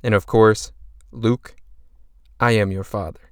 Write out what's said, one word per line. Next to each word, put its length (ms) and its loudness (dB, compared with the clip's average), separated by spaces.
And 140 -2
of 120 0
course, 440 2
Luke, 460 -4
I 120 0
am 180 0
your 140 -8
father. 340 -10